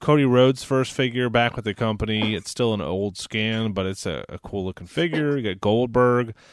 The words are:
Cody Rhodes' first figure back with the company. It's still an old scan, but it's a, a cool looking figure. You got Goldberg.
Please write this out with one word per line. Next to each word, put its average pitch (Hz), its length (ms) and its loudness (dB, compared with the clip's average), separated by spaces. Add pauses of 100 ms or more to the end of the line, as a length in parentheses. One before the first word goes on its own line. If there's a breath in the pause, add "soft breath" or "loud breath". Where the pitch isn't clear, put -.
Cody 147 240 4
Rhodes' 127 400 4
first 131 280 -2
figure 123 360 -2
back 117 260 2
with 110 120 -8
the 101 80 -2
company. 107 600 0
It's - 160 -6
still 117 220 0
an 101 80 -2
old 92 380 -4
scan, 110 540 -2
but 95 120 -2
it's 95 220 -6
a, 69 240 -6
a 90 80 -12
cool 98 260 -8
looking 90 220 -10
figure. 156 500 -2
You 131 60 -4 (100)
got 95 80 -10
Goldberg. 120 760 2 (180 soft breath)